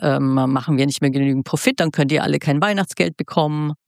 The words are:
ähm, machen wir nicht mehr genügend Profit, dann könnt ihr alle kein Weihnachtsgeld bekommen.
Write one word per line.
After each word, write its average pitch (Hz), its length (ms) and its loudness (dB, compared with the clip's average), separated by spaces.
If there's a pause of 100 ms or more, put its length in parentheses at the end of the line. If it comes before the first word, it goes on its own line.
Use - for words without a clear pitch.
ähm, 135 320 2
machen 131 420 0
wir 135 100 2
nicht 139 140 -4
mehr 143 100 2
genügend 135 340 0
Profit, - 360 0
dann 165 100 0
könnt 143 220 0
ihr 151 100 2
alle 143 160 0
kein 147 220 0
Weihnachtsgeld 190 560 -2
bekommen. 151 560 -2 (160)